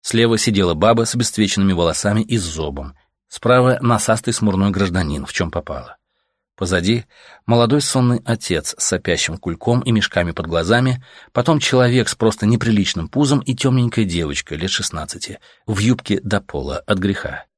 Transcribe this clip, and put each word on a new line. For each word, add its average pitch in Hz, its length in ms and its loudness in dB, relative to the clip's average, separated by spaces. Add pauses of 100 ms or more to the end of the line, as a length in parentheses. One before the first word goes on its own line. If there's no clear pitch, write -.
Слева 117 360 2
сидела 98 360 2
баба 113 320 4
с - 100 -6
обесцвеченными 101 580 0
волосами 87 480 0
и 113 160 -2
с 98 60 -2
зобом. 73 520 -8 (320)
Справа 123 540 2
насастый 113 520 0
смурной 98 380 2
гражданин, 87 540 -2
в - 80 -16
чём 85 180 -2
попало. 73 480 -10 (600)
Позади 95 460 0 (400)
молодой 117 340 4
сонный 123 460 0
отец 92 520 -4
с - 60 -6
сопящим 85 540 -2
кульком 117 420 -2
и 123 140 0
мешками 90 380 0
под 80 160 -6
глазами, 113 540 0 (300)
потом 151 260 2
человек 127 520 2
с - 60 -6
просто 107 300 0
неприличным 107 600 0
пузом 139 320 2
и 131 160 -4
тёмненькая 123 480 0
девочка 82 520 -4
лет 90 140 -4
шестнадцати - 680 -8 (260)
в 104 140 -2
юбке 107 420 0
до 98 200 -2
пола 69 380 -8
от 104 180 -2
греха. - 480 -4 (120)